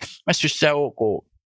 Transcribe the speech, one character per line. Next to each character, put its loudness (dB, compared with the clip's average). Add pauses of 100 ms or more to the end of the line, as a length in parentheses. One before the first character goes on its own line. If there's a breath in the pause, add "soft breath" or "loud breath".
(260 loud breath)
ま 2
あ、 0
出 0
社 2
を -2
こ -2
う、 -20 (220)